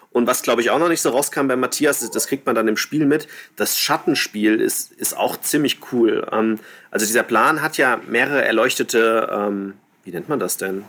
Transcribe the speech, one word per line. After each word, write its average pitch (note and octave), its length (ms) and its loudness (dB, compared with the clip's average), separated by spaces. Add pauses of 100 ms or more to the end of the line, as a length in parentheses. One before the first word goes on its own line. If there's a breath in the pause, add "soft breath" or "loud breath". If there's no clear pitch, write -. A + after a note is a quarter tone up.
(120 loud breath)
Und A#2+ 140 2
was, B2+ 160 0
glaub A#2 180 2
ich, A#2 100 2
auch B2 80 2
noch E3+ 100 2
nicht E3 140 0
so D#3 80 2
rauskam C#3 380 0
bei B2+ 80 0
Matthias, B2+ 540 0
das - 160 -4
kriegt C3+ 200 -4
man B2 80 0
dann A2 140 2
im G#2+ 80 0
Spiel D3+ 300 0
mit, D3 220 0 (280 loud breath)
das - 220 -2
Schattenspiel A2 840 0
ist, - 320 -2
ist - 240 -6
auch - 240 -2
ziemlich D3+ 380 0 (140)
cool. A#2 400 2
Ähm, A2 260 0 (320 loud breath)
also A2 160 -2
dieser A2 160 2
Plan D3 400 2
hat D3 140 -4
ja C#3+ 320 2
mehrere C3 360 0
erleuchtete, A2+ 880 2
ähm, G2+ 420 -2 (300)
wie F#2+ 60 -16
nennt E2+ 180 -8
man D3 120 -2
das F#2 160 -4
denn? G2 320 -6